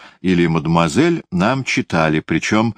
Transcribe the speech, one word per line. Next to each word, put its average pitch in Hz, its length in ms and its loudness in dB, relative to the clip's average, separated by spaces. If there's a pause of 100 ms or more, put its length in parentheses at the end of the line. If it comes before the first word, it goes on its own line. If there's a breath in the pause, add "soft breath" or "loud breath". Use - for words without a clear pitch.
(200 loud breath)
или 87 260 2
мадемуазель 98 840 0
нам 117 320 0
читали, 80 560 -2
причем 107 580 -2